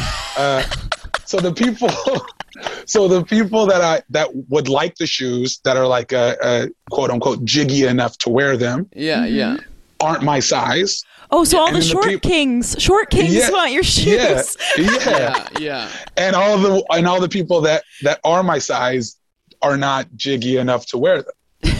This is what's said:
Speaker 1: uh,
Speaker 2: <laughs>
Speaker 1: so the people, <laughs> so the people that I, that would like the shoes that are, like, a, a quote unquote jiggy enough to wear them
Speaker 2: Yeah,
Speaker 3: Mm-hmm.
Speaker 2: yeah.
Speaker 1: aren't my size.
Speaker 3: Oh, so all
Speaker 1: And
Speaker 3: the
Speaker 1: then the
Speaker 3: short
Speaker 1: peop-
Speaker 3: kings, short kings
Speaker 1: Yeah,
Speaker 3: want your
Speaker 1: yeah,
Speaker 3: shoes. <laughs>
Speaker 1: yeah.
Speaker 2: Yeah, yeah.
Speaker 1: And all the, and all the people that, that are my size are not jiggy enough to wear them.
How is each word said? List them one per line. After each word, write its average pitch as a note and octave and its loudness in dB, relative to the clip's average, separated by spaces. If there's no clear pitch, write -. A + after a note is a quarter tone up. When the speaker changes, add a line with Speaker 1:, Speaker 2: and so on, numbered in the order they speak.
Speaker 1:
uh, C#3 0
Speaker 2:
<laughs> - -10
Speaker 1:
so G3 -2
the F3 0
people, A#3 0
<laughs> - -6
so G3+ 4
the F3+ 4
people A3 2
that F#3 4
I, D#3+ 0
that D3+ 0
would C#3+ 0
like D3+ 0
the E3 -4
shoes B2 -4
that C3 2
are, C3 2
like, B2 0
a, B2 2
a A#2+ 0
quote C3 0
unquote B2 -2
jiggy C#3 2
enough B2 0
to A#2+ -4
wear C3+ 2
them B2 -2
Speaker 2:
Yeah, D3 -2
Speaker 3:
Mm-hmm. - -2
Speaker 2:
yeah. C3+ -2
Speaker 1:
aren't D#3 -2
my C#3+ 0
size. D3+ -2
Speaker 3:
Oh, D#4+ 4
so E4+ 2
all D#4+ 4
Speaker 1:
And F4 0
Speaker 3:
the E4+ 2
Speaker 1:
then - 2
the E4 0
Speaker 3:
short F#4+ 0
Speaker 1:
peop- G4 -2
Speaker 3:
kings, C4+ 0
short G4+ 2
kings - 2
Speaker 1:
Yeah, - 4
Speaker 3:
want E4+ 0
your F#4 2
Speaker 1:
yeah, B3 2
Speaker 3:
shoes. - -8
<laughs> - 0
Speaker 1:
yeah. F3+ 2
Speaker 2:
Yeah, B2+ 0
yeah. C3+ -6
Speaker 1:
And - 0
all G3+ 4
the, F#3+ 2
and E3+ 2
all F3+ 2
the F3+ 0
people F3 0
that, D#3 2
that C#3+ 0
are F3 2
my E3 0
size B2 -4
are C#3+ 2
not C3+ -2
jiggy B2+ -2
enough B2+ 0
to - -6
wear D#3+ 2
them. - -4